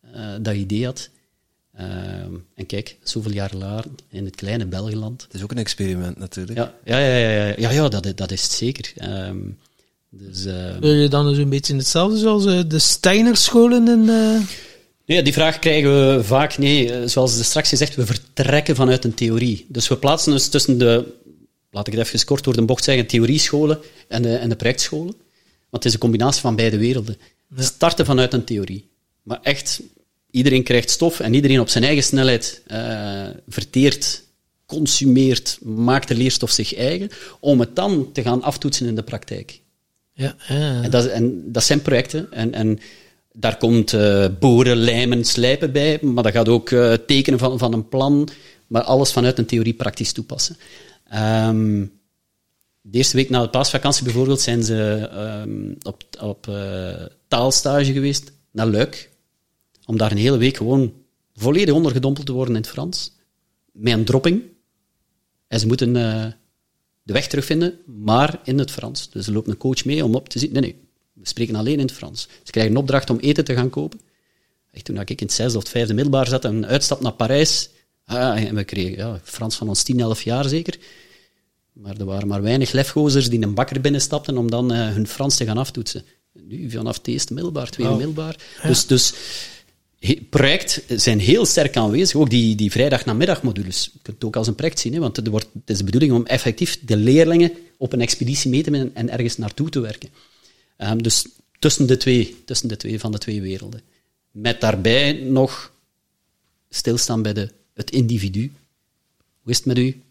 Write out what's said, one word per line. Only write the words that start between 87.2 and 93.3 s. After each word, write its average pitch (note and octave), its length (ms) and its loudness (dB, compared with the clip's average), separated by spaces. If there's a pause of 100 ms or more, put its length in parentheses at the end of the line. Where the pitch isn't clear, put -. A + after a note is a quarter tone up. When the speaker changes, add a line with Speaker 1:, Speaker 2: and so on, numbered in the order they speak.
Speaker 1:
middelbaar, D3 360 -8
tweede A#2 220 -2
Speaker 3:
Wauw. A#2+ 140 -2
Speaker 1:
middelbaar. D#3 300 -8 (260)
Speaker 3:
Ja. - 60 -2
Speaker 1:
Dus, - 180 2
dus - 260 2 (840)
he-, A2+ 220 0 (100)
project C#3+ 580 0
zijn A2 300 0
heel C3 280 4
sterk D3+ 300 0
aanwezig. B2 400 0
Ook C#3+ 140 4
die, A2+ 240 4
die G#2 160 0
vrijdagnamiddagmodules. A#2+ 1200 0